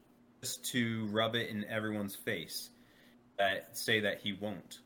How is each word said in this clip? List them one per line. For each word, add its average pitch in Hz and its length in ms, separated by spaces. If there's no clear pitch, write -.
just - 200
to 113 340
rub 110 280
it 117 140
in 104 160
everyone's 107 500
face, - 540
that 98 400
say 113 220
that 101 200
he 101 140
won't. 98 520